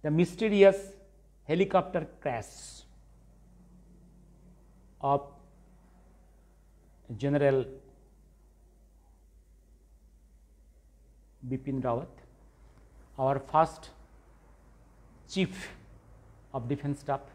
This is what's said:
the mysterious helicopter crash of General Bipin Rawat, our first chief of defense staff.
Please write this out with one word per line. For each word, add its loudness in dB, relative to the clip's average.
the -4
mysterious 4
helicopter 0
crash -10
of 0
General 2
Bipin -6
Rawat, -2
our 0
first 0
chief -4
of -6
defense -4
staff. -4